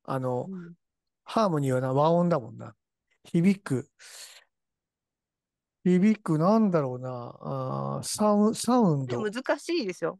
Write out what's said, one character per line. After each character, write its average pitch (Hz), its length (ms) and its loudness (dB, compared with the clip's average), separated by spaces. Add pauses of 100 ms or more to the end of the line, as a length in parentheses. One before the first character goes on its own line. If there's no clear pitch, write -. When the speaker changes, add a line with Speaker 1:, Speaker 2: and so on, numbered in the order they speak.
Speaker 1:
あ 135 140 -4
の、 127 320 -4
Speaker 2:
う 190 40 -10
ん。 175 200 -14 (500)
Speaker 1:
ハ 226 220 0
ー 185 40 2
モ 151 100 0
ニ 139 80 -2
ー 131 40 0
は 127 80 0
な、 131 120 -2
和 147 180 4
音 175 180 2
だ 160 120 2
も 113 100 -12
ん 117 80 -16
な。 113 160 -14 (480)
響 180 380 2
く。 - 280 -4 (2000)
響 185 380 4
く、 156 160 0
な 196 200 4
ん 214 120 4
だ 165 100 2
ろ 127 140 -2
う 123 40 -8
な。 123 420 -10
あ 135 640 -6
ー、 - 40 -10
サ 214 240 0
ウ 208 200 4
ン、 - 40 -4
サ 247 220 0
ウ 185 200 4
ン 135 100 -4
ド。 123 180 -4
Speaker 2:
で 214 60 -4
も - 0 -
難 262 280 -4
し 339 160 -6
い 277 120 -2
で 180 60 -6
す - 120 -10
よ。 165 140 -4